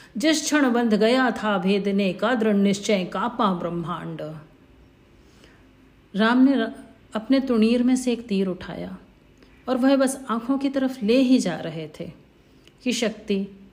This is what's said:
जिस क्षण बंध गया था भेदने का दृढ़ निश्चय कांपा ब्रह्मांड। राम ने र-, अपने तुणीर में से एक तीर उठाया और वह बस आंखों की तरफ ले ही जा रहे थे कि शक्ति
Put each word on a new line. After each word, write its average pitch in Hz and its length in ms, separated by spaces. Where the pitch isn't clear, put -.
जिस 302 240
क्षण 277 320
बंध 233 200
गया 233 380
था 208 260
भेदने 196 560
का 214 220
दृढ़ 220 200
निश्चय 196 500
कांपा 202 480
ब्रह्मांड। 165 680
राम 233 280
ने 277 120
र-, 226 300
अपने 262 260
तुणीर 240 440
में 254 120
से 247 180
एक 233 140
तीर 190 200
उठाया 180 500
और 254 80
वह 269 180
बस 262 340
आंखों 233 280
की 277 120
तरफ 262 340
ले 226 140
ही 254 220
जा 185 160
रहे 156 340
थे 165 120
कि 247 100
शक्ति 202 540